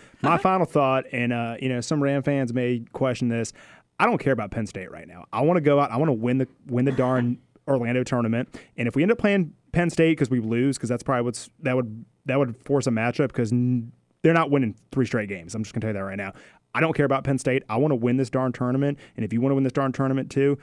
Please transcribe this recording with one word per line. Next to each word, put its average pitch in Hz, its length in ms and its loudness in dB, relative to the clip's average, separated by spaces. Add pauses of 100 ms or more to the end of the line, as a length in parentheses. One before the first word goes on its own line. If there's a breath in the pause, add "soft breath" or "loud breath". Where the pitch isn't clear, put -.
(220 loud breath)
My 165 160 4
final 185 260 2
thought, 135 480 0
and, 120 220 -2
uh, 117 260 -4
you 131 80 -4
know, 123 140 -2
some 151 200 -2
Ram 139 200 0
fans 135 320 -2
may 123 280 -2 (120)
question 127 340 -2
this. 117 240 -2 (480 loud breath)
I 196 60 4
don't 226 120 2
care 139 140 0
about 107 180 -4
Penn 113 160 -4
State 95 240 -12
right 85 160 -18
now. 87 240 -20
I 110 120 -2
wanna 170 180 4
go 143 180 4
out. 143 140 2
I 113 60 -2
wanna 151 160 2
win 120 240 0
the, 131 100 -2 (200)
win 123 180 0
the 139 60 2
darn 123 440 0 (160)
<laughs> - 160 -20
Orlando 127 340 0
tournament. 120 460 0 (300 loud breath)
And 117 100 -2
if - 80 -4
we 139 60 2
end 202 100 4
up 233 60 -2
playing 202 340 2 (180)
Penn 170 200 2
State 165 280 4
'cause 135 120 2
we 123 100 0
lose, 120 380 0
'cause 117 100 -6
that's 120 160 -2
probably 123 180 0
what's, 120 280 -6 (100)
that 127 160 -2
would, 113 280 -4 (200)
that 135 140 0
would 123 180 0
force 139 300 0
a 135 40 2
matchup 120 420 0
'cause 113 200 0
n-, 123 400 0 (300)
they're 160 120 6
not 160 160 2
winning 131 240 2 (160)
three 131 160 0
straight 107 220 -2
games. 92 260 -10
I'm 113 80 -4
just - 100 -10
gonna 110 100 -6
tell 110 80 -2
you 107 40 -4
that 98 100 -6
right 95 120 -8
now. 98 160 -8 (420 loud breath)
I 120 60 0
don't 160 140 2
care 143 120 2
about 131 160 2
Penn 135 160 0
State. 131 300 0
I 107 80 -2
wanna 143 180 2
win 120 220 2
this 131 140 0
darn 131 220 0
tournament. 135 460 0 (180 loud breath)
And 113 80 -4
if 101 80 -6
you 117 80 0
wanna 135 140 2
win 135 80 2
this 131 100 0
darn 135 200 -2
tournament 135 380 -2
too, 139 320 2